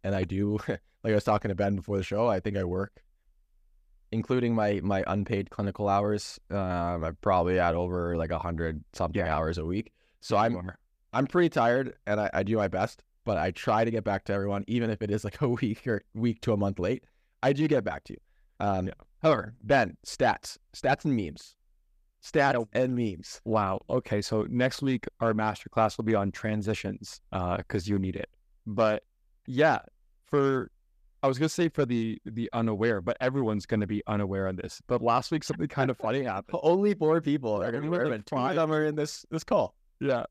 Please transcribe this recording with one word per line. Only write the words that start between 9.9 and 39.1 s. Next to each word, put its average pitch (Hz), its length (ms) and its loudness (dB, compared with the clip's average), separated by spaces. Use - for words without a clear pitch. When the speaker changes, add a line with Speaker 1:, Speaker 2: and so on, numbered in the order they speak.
Speaker 1:
So 110 160 0
I'm, 113 160 4
Speaker 2:
You 90 60 -6
are. 87 200 -12
Speaker 1:
I'm 135 140 0
pretty 175 220 4
tired, 123 460 2
and 104 120 0
I, 104 140 0
I 95 100 2
do 110 140 2
my 101 100 2
best, 92 360 -2
but 104 140 0
I 87 140 0
try 113 340 2
to 117 60 0
get 110 120 -2
back 98 220 -2
to 101 80 -2
everyone, 101 340 -2
even 117 220 0
if 107 120 -4
it 101 100 -2
is, 104 120 0
like, - 180 -6
<laughs> - 0 -
a 147 60 2
week 117 400 -2
or 107 160 -2
week 113 280 -2
to 117 120 2
a 104 40 2
month 98 220 0
late. 98 260 -2
I 139 100 4
do 151 140 0
get 139 160 2
back 82 220 -6
to - 80 -14
you. - 60 -16
Um, 95 280 0
Speaker 2:
Yeah. - 60 -6
Speaker 1:
however, 117 420 2
Ben, 110 420 2
stats, - 520 -2
stats - 320 -2
and 143 100 2
memes, 85 400 -6
stats 139 300 2
Speaker 2:
Nope. 117 200 0
Speaker 1:
and 127 220 2
memes. 101 500 -4
Speaker 2:
Wow. 104 440 0
Okay. 110 320 0
So 107 280 0
next 123 320 0
week, 135 240 0
our 113 140 2
masterclass 107 640 0
will 113 80 -4
be 110 100 4
on 101 160 2
transitions, 107 880 -4
uh, 90 260 0
'cause 92 200 -2
you 101 120 2
need 95 160 -2
it. - 140 -8
But 107 380 2
yeah, 135 340 4
for, 139 460 0
I 143 60 2
was 131 100 0
gonna 156 120 2
say 170 200 0
for 143 160 0
the, 113 400 -2
the 113 280 -6
unaware, 113 480 2
but 107 180 -2
everyone's 127 460 0
gonna 107 220 0
be 104 200 -2
unaware 98 400 -2
of 92 100 -4
this. 92 300 -12
But 123 140 0
last 117 300 2
week, 156 120 -2
something 156 240 -4
kind 135 240 0
of 107 60 -4
funny 127 260 -2
Speaker 1:
<laughs> - 0 -
Speaker 2:
happened. 104 400 -4
Speaker 1:
Only 190 320 4
four 160 260 2
people 139 400 0
are 117 100 -2
gonna 127 100 -4
be 151 60 -4
Speaker 2:
Only 170 100 0
Speaker 1:
aware 170 100 0
of 147 60 0
it. 104 120 -8
Two - 100 -6
of 127 60 0
Speaker 2:
five. 131 140 2
Speaker 1:
them 160 160 2
are 151 140 2
in 151 100 0
this, - 340 -4